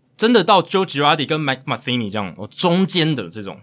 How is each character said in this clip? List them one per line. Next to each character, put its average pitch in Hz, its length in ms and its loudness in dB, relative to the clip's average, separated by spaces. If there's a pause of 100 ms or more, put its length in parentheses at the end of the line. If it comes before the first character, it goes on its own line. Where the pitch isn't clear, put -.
(180)
真 233 160 2
的 220 100 6
到 202 200 4
Joe 190 200 0
Girardi 147 440 0
跟 156 120 -2
Mike 135 260 -4
Matheny 123 440 -4
这 98 80 -6
样， 95 180 -6
哦， 98 160 -12
中 180 320 2
间 160 300 0
的 104 160 -6
这 107 140 -12
种 95 200 -12